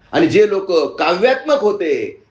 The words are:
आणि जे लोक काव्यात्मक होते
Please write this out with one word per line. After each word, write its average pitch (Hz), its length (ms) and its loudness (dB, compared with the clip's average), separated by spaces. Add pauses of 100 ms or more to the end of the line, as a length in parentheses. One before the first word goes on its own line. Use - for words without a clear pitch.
(120)
आणि 160 160 2
जे 202 220 4
लोक 190 220 -4 (280)
काव्यात्मक 247 600 0
होते 160 720 -4